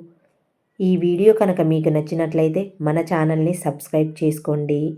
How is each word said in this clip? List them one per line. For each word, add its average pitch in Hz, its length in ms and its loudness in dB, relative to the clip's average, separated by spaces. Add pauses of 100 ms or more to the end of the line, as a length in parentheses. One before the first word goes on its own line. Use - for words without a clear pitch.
(800)
ఈ 185 160 2
వీడియో 175 380 4
కనుక 190 260 0
మీకు 160 280 2
నచ్చినట్లయితే 160 720 0 (180)
మన 151 200 0
ఛానల్ని 160 540 0
సబ్స్క్రైబ్ 156 600 -2
చేసుకోండి, 151 680 -2 (160)